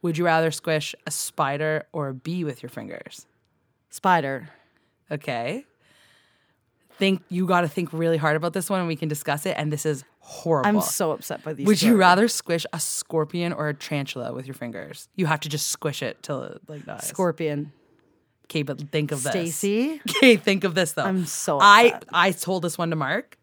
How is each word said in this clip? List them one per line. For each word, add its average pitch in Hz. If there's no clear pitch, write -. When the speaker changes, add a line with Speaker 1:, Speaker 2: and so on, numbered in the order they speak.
Speaker 1:
Would 170
you 170
rather 160
squish 156
a 160
spider 151
or 147
a 131
bee 165
with 139
your 127
fingers? -
Speaker 2:
Spider. 156
Speaker 1:
Okay. 143
Think, 196
you 180
gotta 175
think 175
really 165
hard 151
about 165
this 185
one, 196
and 170
we 160
can 160
discuss 147
it, 185
and 151
this 151
is 139
horrible. 160
Speaker 2:
I'm 208
so 165
upset -
by 156
these 151
Speaker 1:
Would 202
you 226
Speaker 2:
two. 226
Speaker 1:
rather 185
squish 170
a 165
scorpion 165
or 151
a 147
tarantula 135
with 127
your 135
fingers? -
You 180
have 151
to 160
just 147
squish -
it -
till 135
it, -
like, 147
dies. -
Speaker 2:
Scorpion. 156
Speaker 1:
Okay, 156
but 139
think 151
of 139
this. 135
Speaker 2:
Stacey? 202
Speaker 1:
<laughs> -
Okay, 247
think 196
of 180
this, 170
though. -
Speaker 2:
I'm 190
so 147
Speaker 1:
I, 202
Speaker 2:
upset. -
Speaker 1:
I 175
told 180
this 165
one 165
to 160
Mark 156